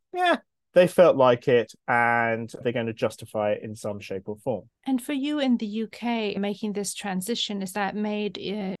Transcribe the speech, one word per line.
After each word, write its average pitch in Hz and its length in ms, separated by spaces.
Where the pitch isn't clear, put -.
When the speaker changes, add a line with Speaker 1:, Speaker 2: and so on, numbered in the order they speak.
Speaker 1:
yeah, 359 240
they 180 120
felt 175 300
like 127 320
it 120 240
and 117 640
they're 123 100
gonna 113 200
justify 107 600
it 104 100
in 107 120
some 104 240
shape 98 300
or 107 80
form. 107 320
Speaker 2:
And 262 160
for 294 120
you 294 240
in 262 180
the 226 100
U 214 220
K, 220 500
making 202 360
this 202 200
transition, 196 680
is 185 100
that 196 240
made, 208 420
uh, 196 420